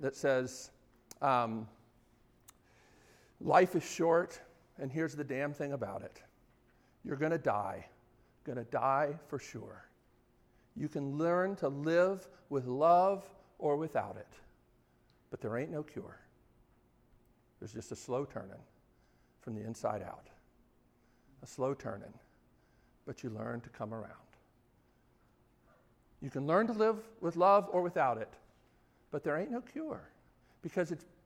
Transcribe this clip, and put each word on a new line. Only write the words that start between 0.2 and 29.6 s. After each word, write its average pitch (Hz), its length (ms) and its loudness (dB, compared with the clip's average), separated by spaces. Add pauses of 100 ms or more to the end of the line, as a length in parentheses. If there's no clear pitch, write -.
um, 117 460 2 (1700)
"Life 175 340 6
is 160 80 0
short, 165 560 2 (380)
and 135 140 -6
here's 151 240 -2
the 147 80 -6
damn 135 300 -4
thing 143 200 -4
about 98 300 -6
it. - 180 -14 (800)
You're - 120 -4
gonna 156 220 0
die, 104 500 -2 (560)
gonna 123 220 -6
die 135 520 2 (100)
for 139 120 -6
sure. 104 460 -14 (880)
You 147 120 -4
can 139 300 -4
learn 180 400 2
to 143 120 0
live 170 580 2 (220)
with 131 180 -2
love 175 600 6 (300)
or 147 180 2
without 120 420 -2
it, - 140 -16 (1000)
but - 100 -10
there 113 160 -4
ain't 156 140 -4
no 151 100 -4
cure. - 380 -12 (1400)
There's 104 140 -14
just 113 180 -10
a 113 40 -8
slow 131 280 -6
turning 104 380 -12 (800)
from 113 140 -10
the 107 60 -8
inside 107 420 -4
out. - 240 -14 (1160)
A 120 60 -20
slow 135 260 -2
turning, 104 400 -10 (920)
but - 180 -12
you 123 80 -6
learn 113 300 -6
to - 80 -16
come 110 240 -8
around. 110 200 -10 (2000)
You 143 80 -8
can 139 160 -4
learn 190 220 4
to 233 60 -2
live 214 340 2 (140)
with 165 140 -2
love 196 360 8
or 180 100 4
without 151 360 2
it, 110 160 -8 (800)
but 147 120 -4
there 151 140 0
ain't 202 140 -4
no 240 100 -4